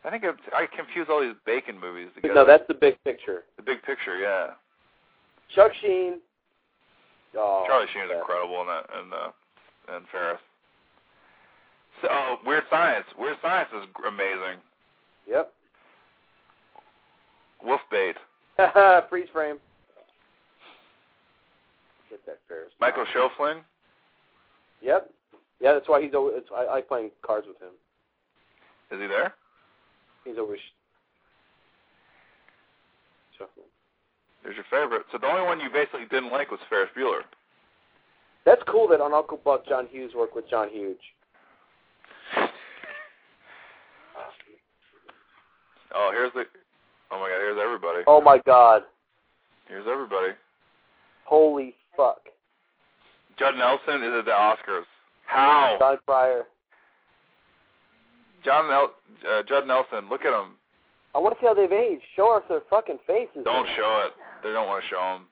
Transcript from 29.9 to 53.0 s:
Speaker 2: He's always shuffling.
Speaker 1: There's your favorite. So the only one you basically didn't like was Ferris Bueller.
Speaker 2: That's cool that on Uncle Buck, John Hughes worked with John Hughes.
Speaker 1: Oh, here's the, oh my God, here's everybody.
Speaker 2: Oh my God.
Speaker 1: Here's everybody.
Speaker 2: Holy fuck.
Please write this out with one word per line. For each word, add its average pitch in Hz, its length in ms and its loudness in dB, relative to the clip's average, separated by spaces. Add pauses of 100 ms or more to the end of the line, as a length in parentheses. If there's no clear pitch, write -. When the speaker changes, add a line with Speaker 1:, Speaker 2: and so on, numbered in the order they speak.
Speaker 2:
He's 117 120 -12
always 104 200 -6 (2750)
shuffling. - 280 -20 (760)
Speaker 1:
There's 98 140 -16
your 104 140 -16
favorite. 127 320 -2 (100)
So 123 60 -8
the 117 80 -4
only 175 200 0
one 170 140 -2
you 139 100 -10
basically 139 400 -4
didn't 127 220 -4
like 139 180 -4
was 101 100 -12 (100)
Ferris 98 260 0
Bueller. 120 240 -2 (1300)
Speaker 2:
That's 240 220 8
cool 220 200 2
that 156 140 4
on 147 120 -2
Uncle 151 280 -2
Buck, 135 240 0
John 127 240 -4
Hughes 131 240 -16
worked 117 200 -4
with 113 140 -12
John 110 220 -4
Hughes. 98 260 -10 (4000)
Speaker 1:
Oh, 101 180 0
here's 123 200 -2
the, 123 120 -8 (680)
oh 95 80 -8
my 95 80 -6
God, 92 100 -4
here's 104 240 -4
everybody. 87 440 -4
Speaker 2:
Oh 151 140 8
my 143 240 8
God. 123 380 8 (840)
Speaker 1:
Here's 101 220 -14
everybody. 101 420 -4 (920)
Speaker 2:
Holy 147 500 4 (220)
fuck. 127 240 0 (1160)